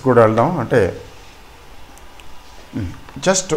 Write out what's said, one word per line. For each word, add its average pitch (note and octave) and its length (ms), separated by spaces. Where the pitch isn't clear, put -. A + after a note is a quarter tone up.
కూడా A#2+ 160
వెళ్దాం. A2+ 240
అంటే, A2 180
just F#3+ 320